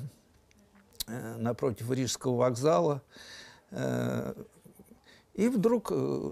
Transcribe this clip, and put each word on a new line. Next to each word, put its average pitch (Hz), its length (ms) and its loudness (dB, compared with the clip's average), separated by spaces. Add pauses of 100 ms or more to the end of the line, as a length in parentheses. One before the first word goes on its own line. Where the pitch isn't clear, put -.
(1080)
э, 117 300 -8
напротив 117 520 -2
Рижского 127 460 0
вокзала. 139 640 2 (720)
Э, 123 640 -2 (1000)
и 208 140 2
вдруг, 226 440 4
э, 135 400 0